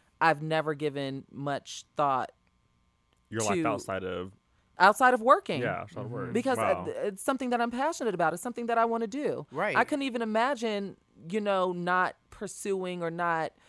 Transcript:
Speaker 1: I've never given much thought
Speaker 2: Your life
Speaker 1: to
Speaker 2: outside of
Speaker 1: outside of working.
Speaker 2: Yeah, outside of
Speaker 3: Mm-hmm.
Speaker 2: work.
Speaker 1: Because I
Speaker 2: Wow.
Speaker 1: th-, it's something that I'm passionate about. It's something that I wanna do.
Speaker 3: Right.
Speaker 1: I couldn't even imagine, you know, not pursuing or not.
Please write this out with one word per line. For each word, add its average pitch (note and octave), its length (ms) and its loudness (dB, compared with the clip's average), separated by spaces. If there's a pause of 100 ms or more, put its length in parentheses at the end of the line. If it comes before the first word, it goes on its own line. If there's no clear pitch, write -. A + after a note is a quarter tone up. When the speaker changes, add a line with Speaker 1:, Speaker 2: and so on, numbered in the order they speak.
(200)
Speaker 1:
I've D#3 220 4
never D#3 320 0
given C#3 560 -4
much C#3 540 -6 (120)
thought C#3 360 2 (1000)
Speaker 2:
Your A2 120 -4
life G#2 120 2
Speaker 1:
to E3 140 0
Speaker 2:
outside F#2+ 340 -4
of F#2 300 -6 (480)
Speaker 1:
outside B3 340 6
of A3+ 60 2
working. A3+ 420 4
Speaker 2:
Yeah, F#2+ 200 -2
outside - 180 -12
of G2+ 60 -8
Speaker 3:
Mm-hmm. A#2 80 -10
Speaker 2:
work. G2+ 180 -8
Speaker 1:
Because B3 260 0
I G#3+ 140 2
Speaker 2:
Wow. F3 120 -2
Speaker 1:
th-, - 200 -6
it's G3 180 -6
something C4 280 -2
that A#3+ 100 2
I'm A#3+ 100 0
passionate B3 440 -2
about. E3 180 2
It's F3 100 -6
something A#3+ 240 -8
that A#3 120 2
I A3+ 60 6
wanna A#3 240 0
do. F#3+ 440 -4
Speaker 3:
Right. E3 240 0
Speaker 1:
I A#3 80 6
couldn't C#4+ 200 -2
even A#3+ 180 -2
imagine, A3 760 -2 (340)
you G#3+ 100 -2
know, F#3+ 320 2
not F3+ 420 0 (160)
pursuing F#3 720 -6
or E3 100 -2
not. E3 400 0 (160)